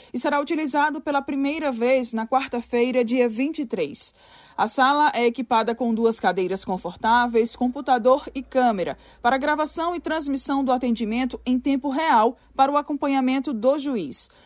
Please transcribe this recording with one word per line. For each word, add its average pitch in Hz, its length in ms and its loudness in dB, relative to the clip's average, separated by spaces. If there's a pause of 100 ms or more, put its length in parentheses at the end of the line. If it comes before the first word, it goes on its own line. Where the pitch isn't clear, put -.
(140)
e 247 60 -2
será 285 200 0
utilizado 294 640 -2
pela 285 220 -2
primeira 285 480 -2
vez 240 420 0
na 226 140 -4
quarta-feira, 247 760 0
dia 240 240 2
vinte 277 360 -4
e - 20 -6
três. - 480 -6 (420)
A 208 120 0
sala 285 480 2
é 240 100 0
equipada 233 480 0
com 233 180 -2
duas 226 280 0
cadeiras 185 440 -2
confortáveis, 226 920 0
computador 254 800 2
e 269 80 -6
câmera 214 520 0 (280)
para 247 160 2
gravação 302 560 0
e 330 40 -6
transmissão 285 640 -2
do 262 80 2
atendimento 247 760 -2
em 254 100 2
tempo 277 320 -2
real 262 480 2 (180)
para 269 160 4
o 285 60 0
acompanhamento 277 760 0
do 254 260 2
juiz. 226 500 -4 (160)